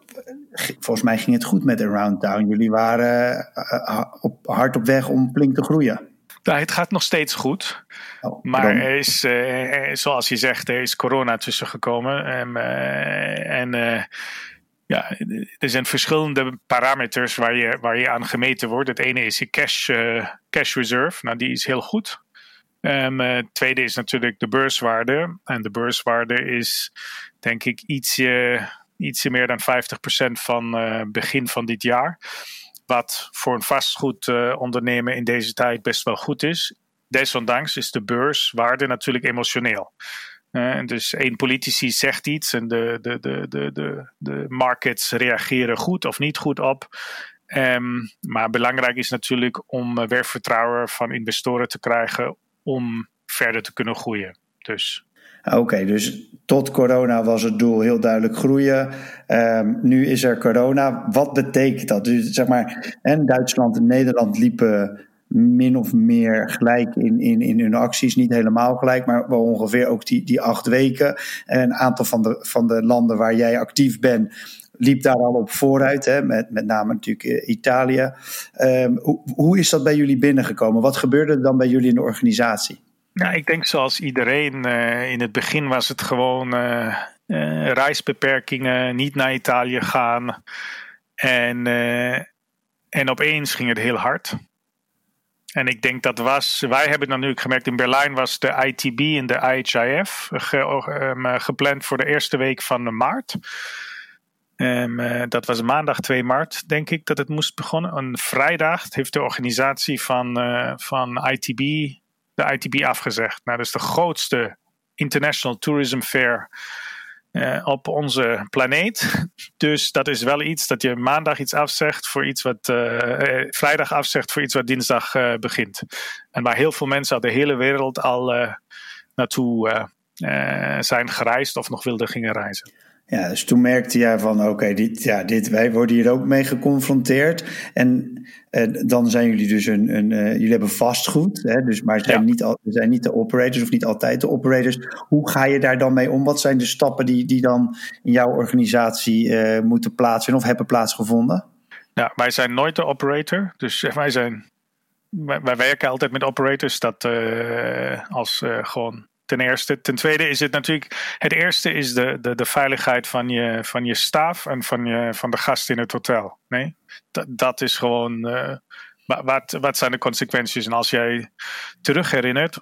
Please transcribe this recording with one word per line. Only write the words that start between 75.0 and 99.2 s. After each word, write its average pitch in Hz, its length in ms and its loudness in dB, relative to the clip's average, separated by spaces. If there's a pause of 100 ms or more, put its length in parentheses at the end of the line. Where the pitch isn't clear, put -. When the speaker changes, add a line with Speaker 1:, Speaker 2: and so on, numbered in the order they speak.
Speaker 1:
daar 139 120 6
al 120 200 2
op 113 160 0
vooruit, 135 540 2
hè? 135 180 2
Met, 113 280 0
met 113 140 -4
name 107 280 0
natuurlijk, - 320 -4
eh, 120 240 -2
Italië. 131 640 2 (400)
Ehm, 127 440 4
hoe, - 380 -2
hoe 165 240 6
is 165 120 4
dat 147 140 2
bij 151 100 4
jullie 139 240 4
binnengekomen? 117 640 4
Wat 135 140 2
gebeurde 147 360 4
er 135 100 2
dan 131 140 4
bij 127 120 4
jullie 127 200 4
in 120 60 6
de 123 80 4
organisatie? 113 840 0 (240)
Speaker 2:
Ja, 180 200 0
ik 160 140 -2
denk 165 200 0
zoals 131 340 0
iedereen, 135 640 0
eh, 120 460 0
in 123 100 -2
het 113 120 -2
begin 151 360 -2
was 131 200 0
het - 140 -6
gewoon, 127 520 0
eh, 120 320 -2 (400)
eh, 131 460 -2
reisbeperkingen, 131 1200 0
niet 139 180 -2
naar 131 200 0
Italië 123 460 0
gaan. 120 640 -2 (720)
En, 120 520 0
eh, 120 480 0 (720)
en 135 220 0
opeens 147 440 0
ging 123 140 -4
het 113 100 0
heel 117 180 0
hard. 123 380 -4 (1200)
En 131 140 -2
ik 120 160 -4
denk 127 200 -2
dat 120 160 -2
was, 131 500 0
wij 135 180 2
hebben 143 220 0
dan 131 120 -2
nu 135 140 0
gemerkt, 127 320 -2
in 123 100 -2
Berlijn 135 380 2
was 131 240 -2
de - 280 0
I 131 80 -2
T 127 200 -4
B 120 60 -6
en 147 260 0